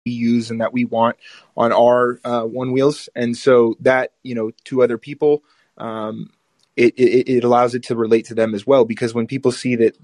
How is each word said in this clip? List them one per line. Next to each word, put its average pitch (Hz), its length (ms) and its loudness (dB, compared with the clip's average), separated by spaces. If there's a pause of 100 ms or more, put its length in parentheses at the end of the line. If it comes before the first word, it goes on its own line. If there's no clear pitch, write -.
we 123 80 -6
use 117 360 -2
and 113 120 -6
that 120 100 -4
we 123 140 -2
want 117 320 0 (400)
on 117 140 2
our, 123 520 2
uh, 120 200 -4
One 127 280 -6
Wheels, 139 440 -2
and 120 200 -4
so 120 460 2
that, 127 320 0 (100)
you 127 100 -12
know, 113 180 -6 (140)
to 127 160 -2
other 120 160 2
people, 147 460 -2 (340)
um, 110 540 -10 (460)
it, 120 180 4
it, 127 340 2
it 123 140 0
allows 120 320 2
it 123 80 -8
to 127 120 -6
relate 113 300 0
to 120 80 -16
them 110 220 -2
as 101 100 -8
well, 135 200 4
because 117 280 -4
when 113 140 -4
people 131 240 -2
see 123 240 -4
that - 280 0